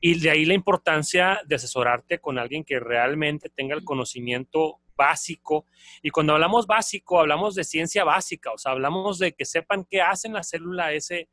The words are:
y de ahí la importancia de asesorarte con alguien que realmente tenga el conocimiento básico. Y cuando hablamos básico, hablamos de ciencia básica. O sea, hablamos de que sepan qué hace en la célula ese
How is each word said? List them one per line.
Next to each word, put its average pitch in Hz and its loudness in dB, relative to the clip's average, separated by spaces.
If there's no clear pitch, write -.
y 170 4
de 160 4
ahí 156 4
la 175 4
importancia 180 2
de 147 0
asesorarte 123 0
con 135 -4
alguien 131 -6
que 131 -4
realmente 131 -2
tenga 135 -6
el 156 -8
conocimiento 127 -4
básico. 151 0
Y 151 -4
cuando 151 2
hablamos 185 4
básico, 202 2
hablamos 160 2
de 180 -4
ciencia 170 -2
básica. 160 -2
O 110 -8
sea, 135 -4
hablamos 170 -2
de 180 0
que - -8
sepan 185 -4
qué 196 -2
hace 190 0
en 220 -10
la 196 -6
célula 170 -6
ese 165 -8